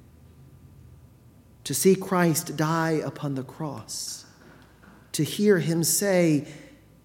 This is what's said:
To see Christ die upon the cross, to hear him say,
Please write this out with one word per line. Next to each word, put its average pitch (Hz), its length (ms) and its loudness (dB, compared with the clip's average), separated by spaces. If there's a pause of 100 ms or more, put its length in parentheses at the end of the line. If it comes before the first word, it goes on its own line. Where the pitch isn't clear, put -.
(1700)
To 143 80 -6
see 190 220 6
Christ 175 600 0
die 160 480 0
upon 139 320 -6
the 131 80 -6
cross, - 840 -12 (840)
to 156 120 -2
hear 208 360 4
him 160 240 0
say, 175 640 2 (580)